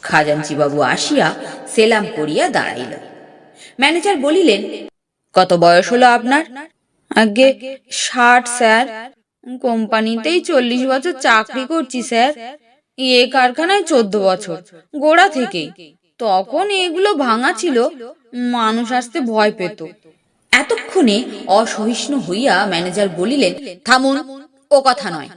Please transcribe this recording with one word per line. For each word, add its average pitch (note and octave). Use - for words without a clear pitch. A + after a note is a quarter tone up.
খাজাঞ্চি D3+
বাবু D3
আসিয়া E3
সেলাম A3
করিয়া D#3+
দাঁড়াইল। B2
ম্যানেজার E4
বলিলেন, C4+
"কত F3+
বয়স F3
হলো B3
আপনার?" A#3+
"আজ্ঞে, B3+
ষাট, B3
স্যার। A3+
কোম্পানিতেই A3+
চল্লিশ B3+
বছর C4+
চাকরি B3
করছি, C4+
স্যার। A#3+
এ B3+
কারখানায় D4
চোদ্দ A3+
বছর, F#3
গোড়া D#4+
থেকেই। F#3+
তখন A#3
এগুলো F#4
ভাঙা B3+
ছিল, B3
মানুষ A#3+
আসতে B3
ভয় A3
পেত।" F#3
এতক্ষণে B3+
অসহিষ্ণু A3+
হইয়া G3+
ম্যানেজার F3+
বলিলেন, F#3
"থামুন, C4+
ও C#4
কথা C4
নয়। D3+